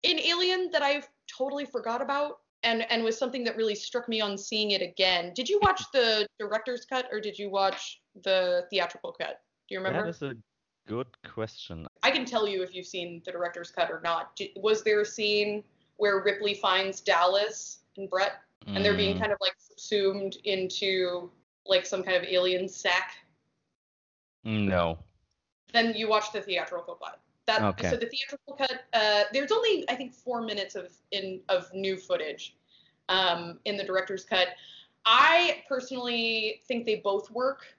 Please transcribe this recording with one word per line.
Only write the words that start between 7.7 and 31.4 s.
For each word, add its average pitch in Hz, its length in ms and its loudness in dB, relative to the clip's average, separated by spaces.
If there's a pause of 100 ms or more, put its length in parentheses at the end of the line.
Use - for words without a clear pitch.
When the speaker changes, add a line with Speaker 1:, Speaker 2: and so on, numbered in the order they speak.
Speaker 1:
the 180 480 2
theatrical 175 400 -2
cut? - 300 -8 (260)
Do 196 80 -8
you 185 40 -6
remember? 185 240 0
Speaker 2:
That 170 60 -2
is 165 140 -8
a 135 120 -6 (520)
good 123 200 -4 (200)
question. 85 580 -8 (160)
Speaker 1:
I 240 80 4
can 269 160 0
tell 226 220 0
you 185 160 -2
if 180 100 -10
you've 180 140 -12
seen 175 380 -10
the 180 60 -10
director's 170 380 -8
cut 165 220 -2
or 160 120 -8
not. 165 320 -2
D-, 190 200 -10
was 214 280 2
there 208 180 4
a 208 40 2
scene 208 580 0 (340)
where 202 260 4
Ripley 202 320 2
finds 196 440 2
Dallas 196 840 2 (160)
and 196 120 -10
Brett, 190 320 0 (240)
and 196 180 -2
they're 202 140 4
being 196 200 2
Speaker 2:
Mm. - 20 -4
Speaker 1:
kind 208 120 0
of, 196 100 0
like, 185 180 0
subsumed 196 840 -2
into, 185 840 -2 (360)
like, 185 200 2
some 190 180 -4
kind 185 140 0
of 175 60 2
alien 185 460 2
sack? 185 420 -2 (1300)
Speaker 2:
No. 95 540 2 (760)
Speaker 1:
Then 226 200 2
you 214 140 -2
watch 214 240 2
the 202 100 -6
theatrical 175 540 -6
cut. - 240 -16 (260)
That, 214 160 2
Speaker 2:
Okay. 98 280 0
Speaker 1:
so - 80 2
the 233 80 -4
theatrical 269 500 -12
cut, 254 380 -4
uh, 214 300 4 (100)
there's 277 180 0
only, 440 380 2
I 254 60 0
think, 254 180 -10
four 240 280 -6
minutes 208 340 -6
of, 180 160 -10 (200)
in, 190 380 -6